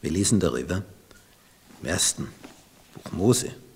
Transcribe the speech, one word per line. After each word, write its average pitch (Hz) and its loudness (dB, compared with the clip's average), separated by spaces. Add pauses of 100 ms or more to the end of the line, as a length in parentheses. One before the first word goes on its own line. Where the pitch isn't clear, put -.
Wir 76 -2
lesen 98 2
darüber 80 0 (960)
im - -8
ersten - -2 (680)
Buch - -16
Mose, 113 2 (220)